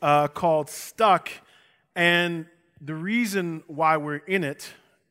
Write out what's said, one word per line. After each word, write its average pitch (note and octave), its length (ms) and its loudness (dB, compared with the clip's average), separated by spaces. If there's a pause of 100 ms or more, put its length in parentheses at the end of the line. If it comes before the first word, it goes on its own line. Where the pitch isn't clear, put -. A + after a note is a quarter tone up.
uh, D3 260 4
called D#3 420 0
Stuck, - 640 0 (640)
and F3 500 2 (360)
the D3+ 140 -10
reason F#3 720 -2
why D#3 300 2
we're D3 200 -4
in F#3 260 -4
it C#3+ 260 -8 (420)